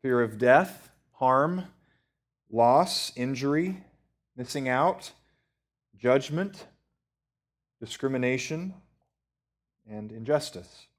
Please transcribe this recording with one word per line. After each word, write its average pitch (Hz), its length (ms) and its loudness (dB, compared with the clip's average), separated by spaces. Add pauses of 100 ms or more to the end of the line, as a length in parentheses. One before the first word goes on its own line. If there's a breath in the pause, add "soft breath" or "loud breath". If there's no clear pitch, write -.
fear 127 220 2
of 107 160 -4
death, 131 520 4 (220)
harm, 147 540 0 (840)
loss, 123 640 2
injury, 139 720 -4 (500)
missing 131 340 -8
out, 139 420 0 (880)
judgment, 143 680 0 (1120)
discrimination, 131 920 -4 (1160)
and 107 220 -14
injustice. 113 760 -4 (120)